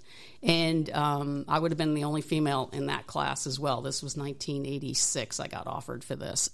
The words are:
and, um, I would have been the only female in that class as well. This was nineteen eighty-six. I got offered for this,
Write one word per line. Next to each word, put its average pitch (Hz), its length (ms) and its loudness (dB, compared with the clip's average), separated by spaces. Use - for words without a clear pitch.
and, 165 480 4
um, 143 560 2
I 156 140 4
would 165 100 4
have 160 80 0
been 156 160 4
the 147 80 2
only 151 200 0
female 143 500 2
in 139 140 -2
that 143 200 -2
class 139 400 -2
as 135 140 -4
well. 131 200 2
This 135 220 -4
was 139 140 -6
nineteen 143 500 -4
eighty-six. 139 720 0
I 143 80 -4
got - 220 -8
offered 123 340 -6
for 135 140 -4
this, - 380 -2